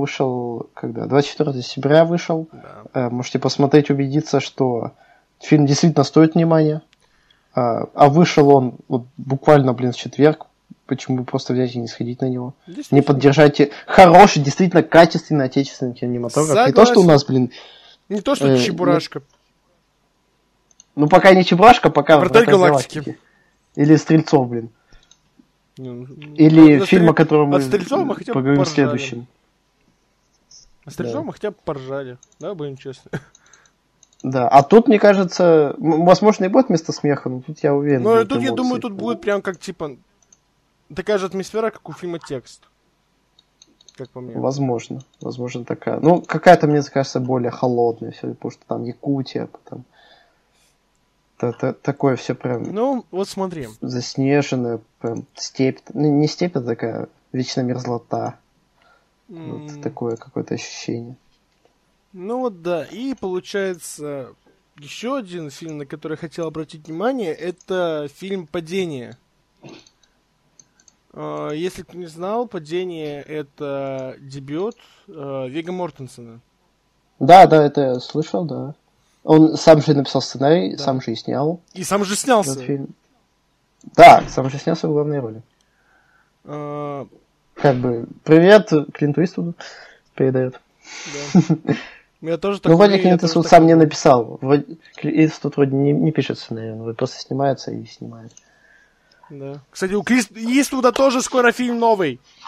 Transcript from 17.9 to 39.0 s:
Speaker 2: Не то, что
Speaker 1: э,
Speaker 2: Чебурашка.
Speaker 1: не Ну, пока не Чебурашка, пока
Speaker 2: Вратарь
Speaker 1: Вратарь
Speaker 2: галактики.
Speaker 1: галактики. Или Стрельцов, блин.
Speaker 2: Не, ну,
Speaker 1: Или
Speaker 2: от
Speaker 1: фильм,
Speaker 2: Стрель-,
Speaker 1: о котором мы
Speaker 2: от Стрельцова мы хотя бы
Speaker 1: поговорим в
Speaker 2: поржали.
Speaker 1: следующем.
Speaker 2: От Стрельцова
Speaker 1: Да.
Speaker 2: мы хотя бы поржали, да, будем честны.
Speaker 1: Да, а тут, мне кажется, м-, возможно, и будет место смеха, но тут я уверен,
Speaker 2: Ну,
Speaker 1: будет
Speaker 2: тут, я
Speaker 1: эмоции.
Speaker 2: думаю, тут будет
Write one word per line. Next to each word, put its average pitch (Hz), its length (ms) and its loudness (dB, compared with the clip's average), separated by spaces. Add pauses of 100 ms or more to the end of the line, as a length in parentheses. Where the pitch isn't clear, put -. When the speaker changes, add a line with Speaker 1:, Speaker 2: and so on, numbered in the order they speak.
Speaker 2:
Не 202 140 -6
то, 277 120 -2
что 139 140 0
Speaker 1:
э, 131 100 4
Speaker 2:
Чебурашка. 170 640 -2
Speaker 1:
не - 40 -16 (1800)
Ну, 147 60 4
пока 185 260 8
не 185 100 6
Чебурашка, 180 460 6
пока 151 280 4
Speaker 2:
Вратарь 143 260 4
Speaker 1:
Вратарь 208 140 4
Speaker 2:
галактики. 147 420 2
Speaker 1:
галактики. - 180 -12 (580)
Или 147 200 4
Стрельцов, 151 520 0
блин. 117 220 -10 (1080)
Speaker 2:
Не, 127 120 -16
ну, 123 160 -16 (300)
Speaker 1:
Или 156 440 8
Speaker 2:
от - 80 -2
Speaker 1:
фильм, 185 140 4
Speaker 2:
Стрель-, 165 80 6
Speaker 1:
о - 20 6
котором 151 380 2
мы 139 80 2
Speaker 2:
от 139 60 0
Стрельцова 202 380 -2
мы 254 120 -6
хотя - 180 -10
бы 139 80 -4
Speaker 1:
поговорим 139 220 2
в - 20 -2
Speaker 2:
поржали. - 100 -6
Speaker 1:
следующем. 127 520 -4 (1600)
Speaker 2:
От 139 80 -20
Стрельцова 123 260 -8
Speaker 1:
Да. 320 60 -10
Speaker 2:
мы 196 80 -10
хотя 214 160 -8
бы 170 120 -12
поржали, 135 540 -10 (240)
да, 185 140 -12
будем 143 240 -12
честны. - 320 -18 (1120)
Speaker 1:
Да, 131 260 -2
а 139 140 8
тут, 220 260 4
мне 214 100 4
кажется, 180 800 2
м-, 165 300 0
возможно, 190 400 4
и - 20 -4
будет 262 220 2
место 165 220 -2
смеха, 143 360 -4
но 127 140 -10
тут 156 200 -16
я 143 120 2
уверен, 143 300 0
Speaker 2:
Ну, 226 100 2
Speaker 1:
будет 226 160 0
Speaker 2:
тут, - 100 -2
я 262 80 -2
Speaker 1:
эмоции. 226 80 -4
Speaker 2:
думаю, 254 240 -4
тут 233 140 -10
будет 220 260 -8